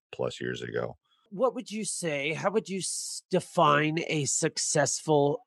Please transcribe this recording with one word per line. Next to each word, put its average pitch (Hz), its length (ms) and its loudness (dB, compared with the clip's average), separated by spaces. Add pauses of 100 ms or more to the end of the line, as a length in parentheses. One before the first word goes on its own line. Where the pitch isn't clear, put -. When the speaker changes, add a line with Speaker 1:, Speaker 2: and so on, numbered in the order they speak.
(120)
Speaker 1:
plus - 280 -6
years 60 220 -6
ago. 60 360 -6 (320)
Speaker 2:
What 226 240 0
would 220 160 -10
you 214 140 -6
say, 151 480 -4
how 151 180 0
would 214 180 -2
you 190 100 -4
s-, - 520 -6
define 156 760 4
a 151 180 0
successful 147 1200 2